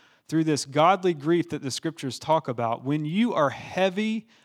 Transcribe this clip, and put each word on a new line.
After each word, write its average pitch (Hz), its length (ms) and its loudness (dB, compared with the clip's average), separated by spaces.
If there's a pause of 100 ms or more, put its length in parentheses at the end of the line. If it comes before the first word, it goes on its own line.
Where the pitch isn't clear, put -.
(300)
through 160 160 0
this 151 180 0
godly 175 500 4
grief 156 360 0
that 151 120 -6
the 139 80 -6
scriptures 143 480 -6
talk 156 300 0
about, 117 380 -4
when 147 180 -2
you 196 300 0
are 147 160 2
heavy 214 760 -2 (180)